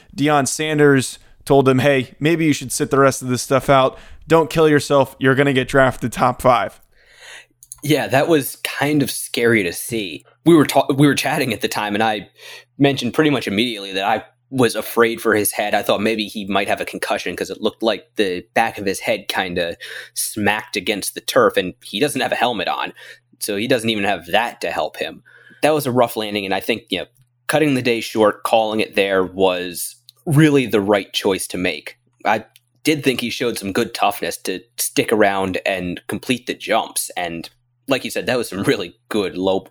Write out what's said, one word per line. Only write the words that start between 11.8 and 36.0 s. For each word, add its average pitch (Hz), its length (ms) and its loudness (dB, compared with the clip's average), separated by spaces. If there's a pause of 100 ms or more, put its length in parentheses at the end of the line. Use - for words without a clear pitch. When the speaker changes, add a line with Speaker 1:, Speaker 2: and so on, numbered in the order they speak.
Speaker 2:
and 104 80 0
I 107 280 -2 (480)
mentioned 135 340 2
pretty 156 160 2
much 131 180 0
immediately 98 460 -2
that 95 120 -2
I 110 200 0 (240)
was 123 260 2
afraid 113 460 0
for 110 140 2
his 104 180 0
head. 104 220 -2
I 101 80 2
thought 98 180 0
maybe 110 260 -2
he 101 200 -10
might 98 200 0
have 101 140 -2
a 92 60 -6
concussion 92 500 -6
'cause 95 140 -6
it - 100 -10
looked 104 220 -4
like 107 340 -2
the 90 280 -2 (100)
back 113 240 0
of 101 80 -6
his 95 140 -4
head 104 280 -4
kinda 87 480 -4 (380)
smacked 104 640 -4
against 101 380 -6
the - 60 -12
turf, - 380 2
and 90 160 -4 (100)
he - 160 -8
doesn't 135 220 -2
have 110 100 -2
a - 40 -4
helmet 110 320 -2
on, 69 260 -6 (440)
so 104 180 -6
he 107 120 -4
doesn't 113 220 0
even 104 140 -2
have 92 220 -4
that 113 360 -2
to 87 80 -4
help 80 260 -4
him. - 260 -8 (400)
That 151 120 4
was 143 120 -2
a 123 60 -2
rough 120 240 2
landing, 104 300 -4
and 95 80 -2
I 98 60 -2
think, 110 280 -4
you 90 120 -4
know, 76 60 -8 (420)
cutting 151 260 2
the 127 80 0
day 117 180 0
short, 110 440 2
calling 110 360 2
it - 160 -4
there 98 260 2
was 90 760 -2 (280)
really 147 400 4
the 107 160 2
right 101 320 0
choice 95 360 -2
to - 100 -8
make. 87 400 -6 (260)
I 107 220 0 (360)
did 151 220 0
think 127 160 0
he 120 100 -4
showed 117 280 -4
some 98 140 -8
good 117 200 -2
toughness - 460 -2
to 92 220 -8 (180)
stick - 340 -2
around 98 540 0
and 90 400 -4